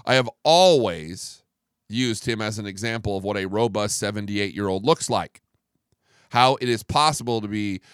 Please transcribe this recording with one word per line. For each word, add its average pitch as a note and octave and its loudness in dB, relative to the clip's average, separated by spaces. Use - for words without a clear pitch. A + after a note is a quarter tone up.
I B2 2
have B2+ 4
always B2 2
used A#2 -2
him A2+ -4
as G#2+ -4
an G#2+ -8
example G#2 -6
of F#2+ -6
what G#2 -2
a F#2+ -2
robust G#2 0
seventy-eight-year-old G2+ -4
looks - 2
like, F#2+ -4
how C3 4
it B2 -2
is A#2 -2
possible C3 0
to G#2 -8
be G2+ -4